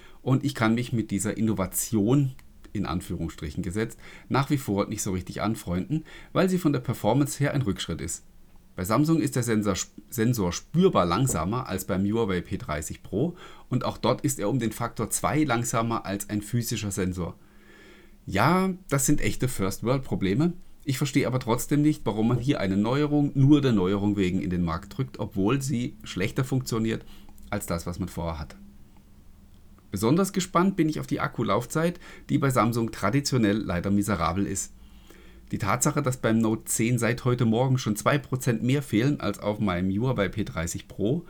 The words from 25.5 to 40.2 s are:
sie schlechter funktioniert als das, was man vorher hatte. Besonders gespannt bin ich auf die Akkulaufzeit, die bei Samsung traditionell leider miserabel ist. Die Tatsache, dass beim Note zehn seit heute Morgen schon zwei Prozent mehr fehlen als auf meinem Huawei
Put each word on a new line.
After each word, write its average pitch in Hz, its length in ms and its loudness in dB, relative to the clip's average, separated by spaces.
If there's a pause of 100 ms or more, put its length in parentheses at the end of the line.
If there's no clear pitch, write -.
sie 123 440 -4
schlechter - 400 -2
funktioniert 113 600 -2 (460)
als 104 160 -4
das, 85 220 -4
was 87 100 -6
man 92 120 -4
vorher 85 280 -6
hatte. 71 200 -12 (1300)
Besonders 151 440 2
gespannt 180 420 2
bin 156 120 2
ich 151 120 -2
auf 135 80 -6
die - 120 -2
Akkulaufzeit, 127 800 0 (300)
die 139 80 2
bei 135 140 2
Samsung 117 400 2
traditionell 110 640 2
leider 90 320 -2
miserabel 98 560 2
ist. - 260 -4 (800)
Die - 80 -2
Tatsache, 127 420 2
dass 131 160 0
beim 113 220 2
Note 110 260 0
zehn 120 340 0
seit 117 240 0
heute 123 220 2
Morgen 127 320 4
schon 107 180 0
zwei 135 220 2
Prozent 131 460 -2
mehr 135 180 2
fehlen 131 400 0
als 104 180 -4
auf 104 200 -2
meinem 95 300 0
Huawei 107 380 0